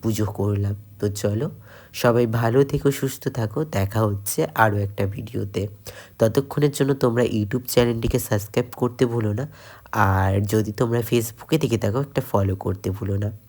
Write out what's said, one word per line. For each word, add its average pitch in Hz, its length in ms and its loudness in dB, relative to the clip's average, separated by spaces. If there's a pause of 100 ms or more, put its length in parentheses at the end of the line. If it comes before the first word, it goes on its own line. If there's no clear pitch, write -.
পুজো 107 240 0
করলাম। 101 500 -2 (240)
তো 104 100 0
চলো, 104 400 -2 (440)
সবাই 120 340 4
ভালো 117 360 4
থেকো, 139 280 0
সুস্থ - 360 -4
থাকো, 135 380 -4
দেখা 101 360 -2
হচ্ছে 104 540 0
আরও 107 220 4
একটা 101 280 -2
ভিডিওতে। 101 640 -6 (520)
ততক্ষণের 139 520 2
জন্য 139 220 2
তোমরা 123 300 2
YouTube 113 440 -2
চ্যানেলটিকে 120 520 2
সাবস্ক্রাইব 120 560 -2
করতে 123 300 0
ভুলো 117 280 0
না, 131 140 -4 (440)
আর 98 500 4
যদি 104 300 0
তোমরা 117 280 0
Facebook-এ 117 580 -2
থেকে 120 200 0
থাকো, 110 240 0
একটা 139 200 -4 (100)
ফলো 98 240 2
করতে 98 360 -4
ভুলো 98 260 -4
না। 104 140 -2 (180)